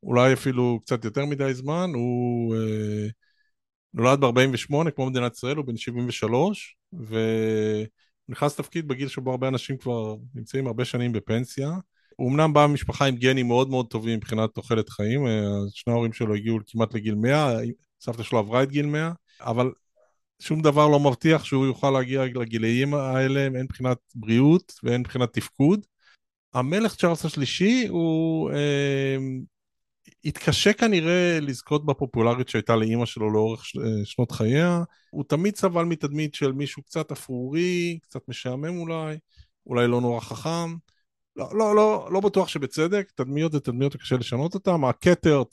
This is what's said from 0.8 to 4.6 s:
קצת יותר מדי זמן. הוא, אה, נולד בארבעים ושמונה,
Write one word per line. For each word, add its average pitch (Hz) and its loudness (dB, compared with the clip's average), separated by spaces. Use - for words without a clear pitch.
קצת 117 -4
יותר 117 -2
מדי 139 -2
זמן. 156 -4
הוא, 120 -2
אה, 107 -4
נולד 127 4
בארבעים 127 4
ושמונה, 147 0